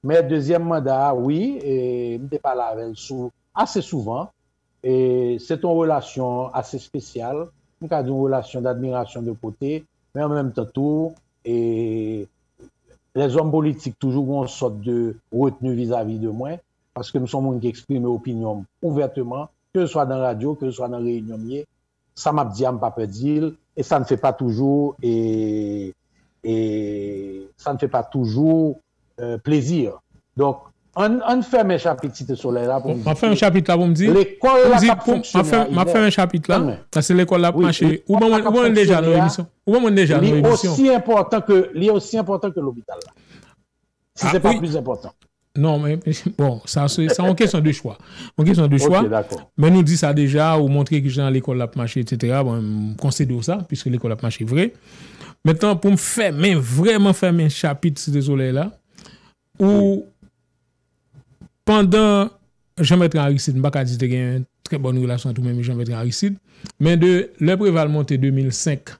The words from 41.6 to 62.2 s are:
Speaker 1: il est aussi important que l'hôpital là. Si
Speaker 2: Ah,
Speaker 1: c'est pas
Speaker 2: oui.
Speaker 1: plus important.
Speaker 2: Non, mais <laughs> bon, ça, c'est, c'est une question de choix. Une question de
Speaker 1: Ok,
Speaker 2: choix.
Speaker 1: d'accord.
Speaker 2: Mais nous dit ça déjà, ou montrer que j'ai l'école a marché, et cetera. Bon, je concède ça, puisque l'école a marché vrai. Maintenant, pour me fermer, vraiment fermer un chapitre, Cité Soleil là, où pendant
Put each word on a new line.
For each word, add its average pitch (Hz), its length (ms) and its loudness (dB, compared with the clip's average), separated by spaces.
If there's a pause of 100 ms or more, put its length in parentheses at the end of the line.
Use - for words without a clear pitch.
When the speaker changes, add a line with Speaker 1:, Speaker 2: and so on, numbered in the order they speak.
Speaker 1:
il 165 100 -2
est 214 60 6
aussi 208 260 0
important 196 340 -2
que 175 80 -6
l'hôpital 117 460 -8
là. - 60 -20 (1040)
Si - 100 -6
Speaker 2:
Ah, 135 80 2
Speaker 1:
c'est 185 80 2
pas 202 80 4
Speaker 2:
oui. 226 80 2
Speaker 1:
plus 160 180 -4
important. 127 380 -8 (420)
Speaker 2:
Non, 147 240 2
mais 151 180 -2 (200)
<laughs> - 200 -6
bon, 131 280 0
ça, 143 240 -2
c'est, 160 180 0
c'est 165 140 0
une 185 140 2
question 190 240 2
de 151 120 4
choix. 117 260 -8 (400)
Une 151 60 2
question 165 240 4
de 143 80 4
Speaker 1:
Ok, 135 60 4
Speaker 2:
choix. 175 220 4
Speaker 1:
d'accord. 107 520 -4
Speaker 2:
Mais 156 160 6
nous 185 120 8
dit 160 120 4
ça 147 180 0
déjà, 151 460 4
ou 143 80 2
montrer 143 340 2
que 139 60 0
j'ai 135 220 0
l'école 127 320 0
a 117 120 -4
marché, 123 280 -4
et 113 40 -4
cetera. 123 380 0
Bon, 117 160 -2
je 107 380 -4
concède 123 460 -2
ça, 190 220 -4
puisque - 200 -8
l'école 123 260 -2
a 107 100 -4
marché 113 220 -6
vrai. 156 300 0 (720)
Maintenant, 165 320 2
pour 196 140 4
me 190 60 6
fermer, 185 580 0
vraiment 185 580 4
fermer 170 320 2
un 151 40 4
chapitre, 143 520 -2
Cité 143 200 0
Soleil 135 300 0
là, 160 200 -2 (840)
où 196 480 4 (1600)
pendant 208 640 4 (520)